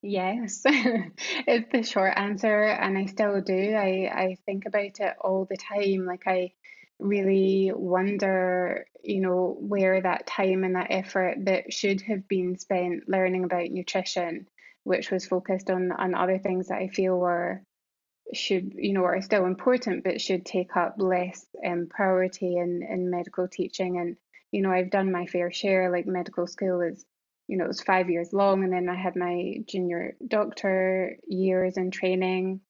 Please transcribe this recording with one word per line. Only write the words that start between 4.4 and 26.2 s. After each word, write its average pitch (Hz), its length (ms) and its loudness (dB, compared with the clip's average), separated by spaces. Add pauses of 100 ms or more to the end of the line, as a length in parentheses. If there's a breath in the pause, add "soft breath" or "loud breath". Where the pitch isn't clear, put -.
think 196 200 -6
about 202 340 -2
it 202 220 -2
all 190 240 0
the 190 120 -6
time. 196 480 0
Like, 180 200 -8
I 185 280 0 (460 loud breath)
really 190 720 4
wonder, 185 1120 0 (160)
you 202 180 0
know, 180 380 2
where 190 420 2
that 180 240 0
time 190 380 2
and 185 120 0
that 180 140 -2
effort 190 560 0
that 190 260 0
should 196 300 0
have 196 260 -4
been 185 300 0
spent 180 500 -2
learning 185 360 2
about 175 260 -2
nutrition, 180 800 -4 (360 loud breath)
which - 280 0
was 185 160 -2
focused 185 420 -2
on, 185 220 0
on 185 240 0
other 185 240 2
things 185 300 -2
that - 100 -2
I 190 80 -4
feel 190 280 0
were, 180 460 0 (720)
should, 190 420 -2
you 202 180 -2
know, 190 100 2
are 180 180 2
still 196 240 2
important, 208 580 0
but - 160 -2
should 185 280 -2
take 185 280 -2
up 175 220 2
less, 185 480 0 (180)
um, 175 240 -2
priority 185 680 0
in, 175 320 -2
in 180 220 -2
medical 180 360 -4
teaching. 180 520 -4
And, 175 180 -6 (340 loud breath)
you 196 120 0
know, 190 80 4
I've 185 180 2
done 190 220 2
my 175 160 -2
fair 175 240 -2
share. 185 400 2
Like, 175 160 0
medical 180 400 -2